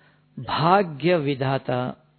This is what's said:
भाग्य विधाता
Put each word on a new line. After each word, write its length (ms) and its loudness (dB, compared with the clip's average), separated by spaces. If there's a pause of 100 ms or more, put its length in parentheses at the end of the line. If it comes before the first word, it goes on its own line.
(400)
भाग्य 800 2
विधाता 880 -2 (120)